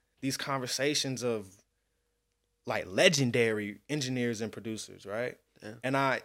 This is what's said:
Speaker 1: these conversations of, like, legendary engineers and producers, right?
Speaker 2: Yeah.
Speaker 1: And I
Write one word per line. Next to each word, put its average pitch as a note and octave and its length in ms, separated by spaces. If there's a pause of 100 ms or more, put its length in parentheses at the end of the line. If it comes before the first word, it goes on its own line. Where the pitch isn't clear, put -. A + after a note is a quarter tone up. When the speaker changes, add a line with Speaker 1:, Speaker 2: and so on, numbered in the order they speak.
(220)
Speaker 1:
these C3 160
conversations C3+ 840
of, A2 240 (1160)
like, G#2+ 220
legendary A2+ 920 (100)
engineers B2+ 520
and A2 100
producers, G#2 540
right? A2 320 (240)
Speaker 2:
Yeah. G#2+ 120 (100)
Speaker 1:
And C3 120
I C3+ 300